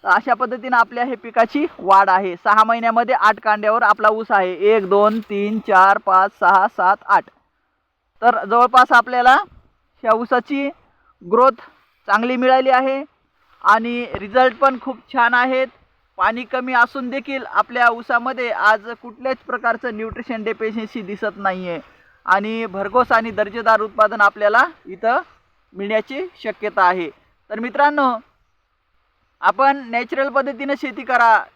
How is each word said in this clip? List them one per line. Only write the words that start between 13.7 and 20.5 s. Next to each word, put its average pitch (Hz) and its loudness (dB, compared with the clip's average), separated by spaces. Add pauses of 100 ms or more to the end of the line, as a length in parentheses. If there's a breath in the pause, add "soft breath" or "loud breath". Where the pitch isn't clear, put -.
रिझल्ट 247 0
पण 269 2
खूप 254 -10 (160)
छान 240 2
आहेत. 262 0 (500)
पाणी 220 -2
कमी 254 -6
असून 247 -2
देखील 269 -8
आपल्या 240 0
ऊसामध्ये 240 -4
आज 214 0 (140)
कुठल्याच 247 -8
प्रकारचं 233 -6
न्यूट्रिशन 226 -10
डेफिशियन्सी 220 -8